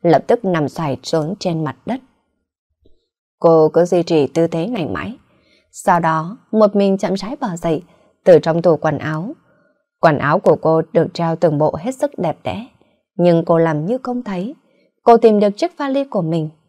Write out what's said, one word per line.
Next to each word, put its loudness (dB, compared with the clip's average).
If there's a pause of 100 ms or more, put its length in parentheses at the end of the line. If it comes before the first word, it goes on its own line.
lập 2
tức 0
nằm -2
xoài -6
xuống -4
trên -4
mặt -8 (100)
đất. -8 (1400)
Cô 4
cứ 2
duy 0
trì 2
tư 0
thế -4
này -6
mãi. -10 (560)
Sau 0
đó, -4 (140)
một 2
mình 2
chậm -4
rãi -10
bò -6
dậy, -4 (420)
từ 8
trong 0
tủ 4
quần -2
áo. -8 (680)
Quần 4
áo 0
của 2
cô 2 (100)
được 2
treo -2
từng 0
bộ 0
hết -8
sức -4
đẹp -4
đẽ, -8 (500)
nhưng 2
cô 2
làm 0
như -4
không -8
thấy. -8 (480)
Cô 6
tìm 4
được 0
chiếc -4
vali -4
của -6
mình. -4 (180)